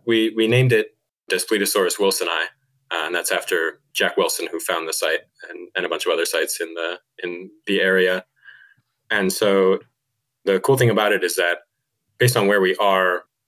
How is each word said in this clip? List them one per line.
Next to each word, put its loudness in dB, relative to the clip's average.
we, 2
we 2
named 4
it 0
Daspletosaurus 0
wilsoni, 0
uh, -4
and -4
that's -4
after -2
Jack -2
Wilson, -2
who -8
found -4
the -6
site -2
and, -16
and -2
a -6
bunch -6
of 2
other 0
sites -2
in -8
the, -6
in -10
the 0
area. 2
And 0
so 2
the 2
cool 2
thing 4
about 2
it 0
is -2
that 0
based 2
on 2
where 4
we 2
are 0